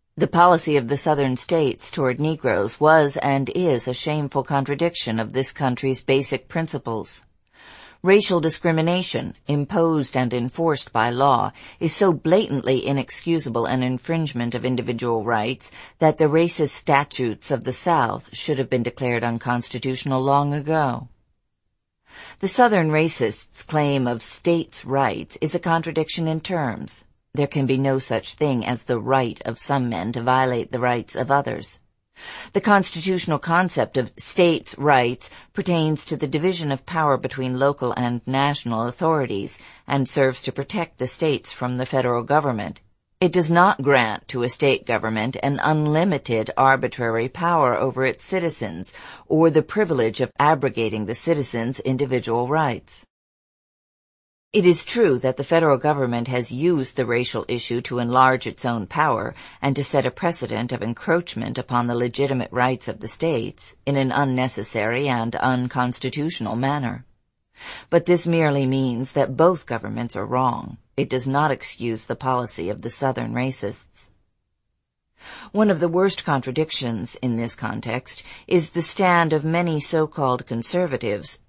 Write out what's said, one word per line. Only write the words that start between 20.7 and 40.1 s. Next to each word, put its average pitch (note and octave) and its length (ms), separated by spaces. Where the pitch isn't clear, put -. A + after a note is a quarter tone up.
The G3 80
Southern G#3+ 400
racists' D3+ 760
claim C#3+ 400
of A#2+ 160
states' - 600
rights C3+ 560
is D#3 160
a F3 40
contradiction E3 680
in D#3+ 140
terms. C3+ 640
There C#3+ 140
can C#3 180
be C3 120
no C3+ 220
such - 340
thing C3+ 320
as A#2 180
the A#2+ 160
right A#2+ 460
of A#2 120
some C3+ 300
men G#2 240
to A#2 100
violate B2 520
the B2 60
rights A#2+ 360
of B2+ 160
others. C#3 480
The G3+ 80
constitutional F3+ 800
concept E3+ 580
of A#2+ 220
states' - 580
rights B2+ 540
pertains D#3+ 540
to D#3+ 100
the C#3+ 120
division D#3+ 440
of C3+ 140
power D3+ 320
between B2+ 400
local C3+ 400
and A#2+ 300
national C3 600
authorities A#2+ 680
and C3+ 200
serves C3 360